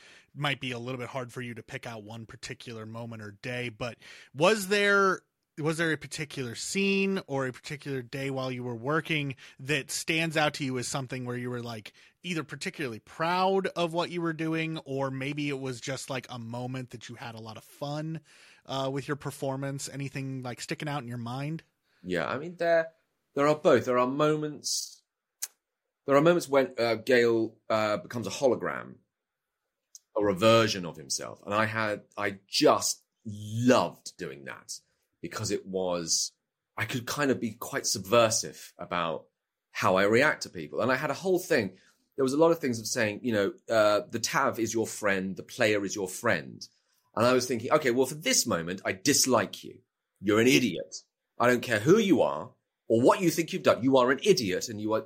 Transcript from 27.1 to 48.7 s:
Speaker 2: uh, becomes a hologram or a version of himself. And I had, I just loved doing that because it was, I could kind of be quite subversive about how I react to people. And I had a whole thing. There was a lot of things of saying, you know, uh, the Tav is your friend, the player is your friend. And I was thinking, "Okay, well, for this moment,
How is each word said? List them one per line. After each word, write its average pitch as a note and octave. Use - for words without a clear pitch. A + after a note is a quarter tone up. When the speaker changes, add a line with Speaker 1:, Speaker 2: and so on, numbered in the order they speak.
Speaker 2:
uh, G#2+
becomes A2+
a G2
hologram D#2+
or G#2
a G2
version G#2+
of D2+
himself. C2
And G2+
I G#2+
had, G#2+
I G2+
just A#2+
loved G#2+
doing C#2+
that -
because F#2+
it G2
was, F2+
I A2+
could A#2
kind C#3+
of A2+
be A2+
quite -
subversive A2
about F2
how G2
I G2
react A#2+
to -
people. D#2
And A2+
I C3
had C#3+
a C#3
whole F3
thing. A2+
There C3
was C3
a C#3+
lot E3
of E3
things A#2+
of A2
saying, G#2
you A#2+
know, G2+
uh, G#2
the A#2
Tav B2
is A2
your A2
friend, G2
the -
player G#2+
is F#2
your G2
friend. D2
And A2+
I B2+
was B2+
thinking, A#2+
"Okay, D3+
well, B2+
for -
this B3
moment, F2+